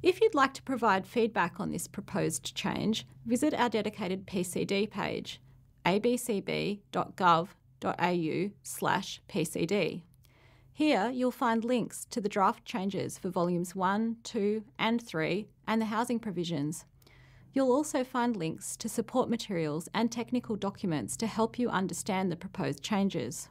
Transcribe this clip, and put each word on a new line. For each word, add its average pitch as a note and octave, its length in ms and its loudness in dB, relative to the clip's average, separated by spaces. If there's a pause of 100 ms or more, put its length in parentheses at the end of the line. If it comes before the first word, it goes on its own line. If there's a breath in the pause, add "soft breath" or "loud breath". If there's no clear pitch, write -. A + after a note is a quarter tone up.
If F4+ 180 6
you'd A4+ 140 6
like C4+ 200 6
to - 80 -14
provide G#3+ 440 4
feedback G#3 540 0
on D#3+ 100 -2
this D#3+ 160 -4
proposed - 720 -4
change, - 500 -2 (180 loud breath)
visit B3 300 2
our A#3+ 140 2
dedicated G#3 580 -4
P F#3 160 -2
C F3 220 -2
D G3 240 0
page, - 520 -6 (460 soft breath)
A F#3+ 140 4
B A#3+ 160 2
C G#3 240 -2
B D#3+ 500 -4
dot - 260 -4
gov E3+ 340 6 (280)
dot F3+ 200 -2
A F3 140 2
U E3+ 400 0 (100)
slash - 640 -2
P D#3 180 0
C E3+ 220 -2
D. F3 380 0 (680 soft breath)
Here B3 400 2
you'll B3+ 200 0
find A3+ 320 0
links A#3+ 460 -2
to A#3+ 100 -2
the G3 80 -2
draft G3+ 360 2
changes F#3 540 -4
for F#3+ 100 -6
volumes F3 460 0
one, G#3 480 0
two, G#3+ 400 0 (160)
and A3+ 240 2
three, E3+ 460 -2 (180)
and A3+ 160 2
the A3 40 0
housing A3+ 340 0
provisions. E3 640 -4 (680 soft breath)
You'll C4 200 4
also C#4+ 320 2
find A#3+ 320 0
links - 400 -4
to - 120 -8
support - 400 0
materials E3+ 640 -2
and A3+ 200 2
technical A#3+ 420 -4
documents F#3+ 640 -2
to A3+ 100 -2
help A3 320 0
you A#3+ 100 2
understand F#3 640 0
the E3 60 -2
proposed C#3+ 480 -4
changes. F3+ 680 0